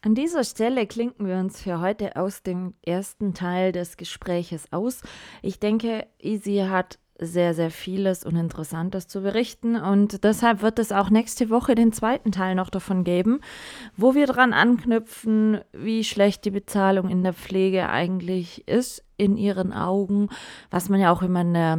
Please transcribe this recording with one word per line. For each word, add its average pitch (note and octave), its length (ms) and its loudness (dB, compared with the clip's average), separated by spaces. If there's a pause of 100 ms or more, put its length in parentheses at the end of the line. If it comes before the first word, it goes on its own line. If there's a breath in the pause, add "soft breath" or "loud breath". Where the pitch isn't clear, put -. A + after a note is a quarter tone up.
An G#3+ 140 2
dieser D4+ 300 0
Stelle A#3 420 -2
klinken A#3 400 -6
wir F#3 100 -2
uns F#3 240 -4
für F3 200 -4
heute G3+ 340 -4
aus F#3+ 260 -4
dem F#3 320 -6 (120)
ersten F#3+ 480 -4
Teil F3+ 400 0
des F3 240 -8
Gespräches F3 720 -8
aus. A3 300 -4 (400 loud breath)
Ich - 180 -8
denke, A3 480 -2 (140)
Isi G3+ 480 -2
hat F#3 300 -2 (220)
sehr, F3 320 2
sehr E3 160 0
vieles F#3+ 540 -4
und E3 140 -2
Interessantes E3+ 720 -6
zu G3 120 -8
berichten A3+ 540 -2
und G3+ 480 2
deshalb G#3+ 380 4
wird A3+ 180 2
es G#3+ 140 0
auch G3 160 2
nächste A3+ 400 2
Woche A#3+ 260 2
den A3+ 160 6
zweiten A3+ 400 -2
Teil F#3 240 0
noch F#3 140 -2
davon F#3 340 -2
geben, F#3 380 2 (560 loud breath)
wo B3+ 180 4
wir C#4+ 100 6
dran B3+ 280 4
anknüpfen, A3 1040 2 (140)
wie A3 320 -2
schlecht G3+ 400 2
die G#3 60 0
Bezahlung G3 580 0
in F3+ 140 0
der F#3 100 0
Pflege F#3+ 560 0
eigentlich F3 800 -4
ist - 340 -2 (140)
in G3+ 180 2
ihren F#3+ 380 -2
Augen, G3+ 560 0 (420 loud breath)
was F3+ 160 -4
man G3 140 4
ja F3 100 6
auch F3 100 2
immer F3+ 200 0
in F3 120 0
der E3 260 2